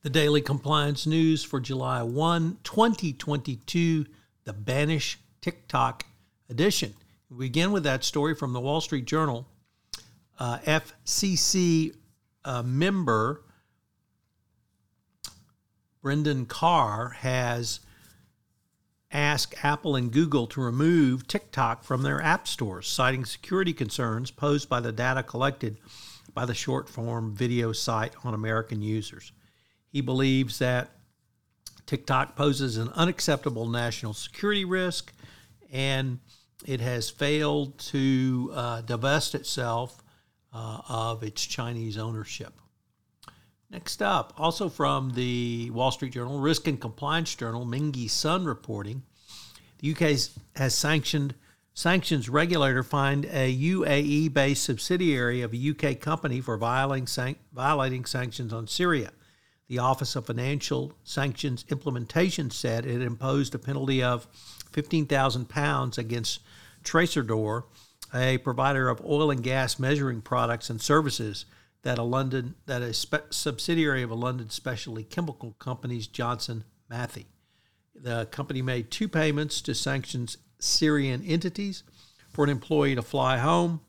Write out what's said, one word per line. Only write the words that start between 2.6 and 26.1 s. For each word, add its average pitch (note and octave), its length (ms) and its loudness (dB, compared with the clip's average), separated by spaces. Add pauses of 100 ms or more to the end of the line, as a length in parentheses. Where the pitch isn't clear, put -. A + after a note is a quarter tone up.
twenty G#3+ 500 2
twenty-two, D3 920 0 (380)
the G2+ 80 -8
Banish C#3 680 0 (220)
TikTok - 640 -2 (420)
edition. B2+ 460 2 (340)
We B2+ 160 -10
begin D#3+ 260 2
with F#3+ 120 2
that C3 200 2
story D3+ 300 0
from C#3 180 -4
the B2 80 -2
Wall C#3+ 220 0
Street C3+ 240 -4
Journal. C#3 420 -2 (920)
Uh, A#2+ 260 -2
F D3+ 380 0
C F#3+ 320 0
C, E3 580 4 (500)
uh, B2 200 -4
member C3+ 800 2 (2500)
Brendan C#3+ 460 0
Carr B2 640 2
has A#2+ 680 -2 (1300)
asked D3 420 2 (100)
Apple - 320 2
and B2 160 0
Google C#3 360 4
to C3+ 140 -6
remove C3 680 4
TikTok - 560 -2
from C3 180 -2
their C#3 220 0
app D#3+ 240 2
stores, G2 400 -6
citing C3 360 2
security F3+ 480 -2
concerns A#2+ 600 -2
posed D3 360 0
by B2 120 0
the A#2 120 -4
data B2+ 300 0
collected B2 560 -2 (560)